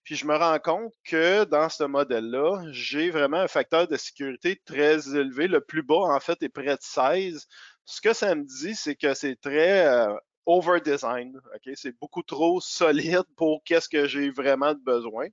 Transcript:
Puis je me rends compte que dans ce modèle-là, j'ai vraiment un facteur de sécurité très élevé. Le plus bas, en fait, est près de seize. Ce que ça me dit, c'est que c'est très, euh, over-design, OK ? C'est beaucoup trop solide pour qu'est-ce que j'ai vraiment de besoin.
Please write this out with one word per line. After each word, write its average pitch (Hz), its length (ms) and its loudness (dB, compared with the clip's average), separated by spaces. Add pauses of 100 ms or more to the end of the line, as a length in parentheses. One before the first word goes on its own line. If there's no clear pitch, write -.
Puis 151 120 -10
je 139 100 -6
me 151 100 2
rends 160 220 2
compte 202 340 -4 (120)
que 175 400 2
dans 151 240 2
ce 156 160 -6
modèle-là, 139 880 -2
j'ai 139 400 -4
vraiment 151 280 0
un 185 100 0
facteur 160 400 0
de 151 80 -2
sécurité 139 680 -6
très 147 520 2
élevé. 139 320 -2
Le 165 140 2
plus 156 200 -6
bas, 143 140 2
en 160 240 2
fait, - 220 -4
est 143 80 -4
près 139 260 -4
de - 60 -10
seize. 160 640 -2 (400)
Ce - 140 -16
que 220 120 2
ça 208 220 0
me 147 100 -4
dit, 139 300 -10
c'est 147 220 -6
que 139 180 0
c'est 135 260 -6
très, 165 460 4
euh, 120 280 4 (320)
over-design, 143 920 0 (140)
OK ? 127 200 -14
C'est 131 240 -12
beaucoup 160 240 -10
trop 165 380 0
solide 165 640 2 (120)
pour 156 280 0
qu'est-ce 165 240 2
que 147 180 2
j'ai 143 240 -2
vraiment 139 440 0
de 147 60 -10
besoin. 120 520 -2